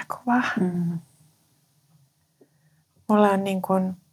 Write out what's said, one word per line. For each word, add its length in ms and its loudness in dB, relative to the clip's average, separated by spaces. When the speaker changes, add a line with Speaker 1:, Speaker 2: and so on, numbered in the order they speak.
Speaker 1:
kuvaa. 360 -2
Speaker 2:
Mm. 400 -2
Speaker 1:
Mulla 200 6
on 140 0
niin 180 -2
kuin 360 -2